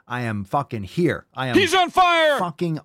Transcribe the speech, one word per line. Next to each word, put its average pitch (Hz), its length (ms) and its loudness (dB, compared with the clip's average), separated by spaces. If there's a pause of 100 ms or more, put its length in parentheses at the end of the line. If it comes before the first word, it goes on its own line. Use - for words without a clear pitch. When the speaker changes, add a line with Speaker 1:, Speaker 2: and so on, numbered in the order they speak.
Speaker 1:
I 120 160 -8
am 107 220 -6
fucking 120 400 -4
here. 143 500 -2
I 131 140 -6
am 123 80 0
Speaker 2:
He's 349 180 2
on 359 160 2
fire! 330 480 4
Speaker 1:
fucking 175 460 -4